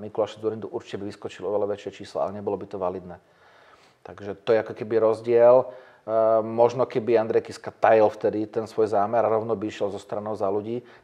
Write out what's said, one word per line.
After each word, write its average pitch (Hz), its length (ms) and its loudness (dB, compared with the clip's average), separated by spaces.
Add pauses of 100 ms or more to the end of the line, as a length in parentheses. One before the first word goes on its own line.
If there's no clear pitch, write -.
Mikuláša 107 400 -4
Dzurindu, 110 320 -6
určite - 240 -10
by 98 160 -8
vyskočilo - 400 -12
oveľa 101 240 -2
väčšie - 240 -14
číslo, 76 240 -4
ale 98 80 -6
nebolo 101 240 -4
by 101 80 -10
to 101 160 -10
validné. 90 400 -8 (800)
Takže 98 400 -12
to 113 160 2
je - 20 4
ako 107 140 -6
keby 110 240 -4
rozdiel. 117 680 6
E, - 20 -6 (760)
možno 117 480 0
keby 113 320 2
Andrej 110 240 0
Kiska - 240 -12
tajil 107 400 6
vtedy 107 400 -2
ten 110 160 -6
svoj 107 240 0
zámer 110 320 0
a 107 80 2
rovno 110 240 0
by 104 160 -4
išiel 101 240 -6
zo 101 80 -10
stranou 107 320 -8
Za 98 160 -2
ľudí, 110 320 -4 (220)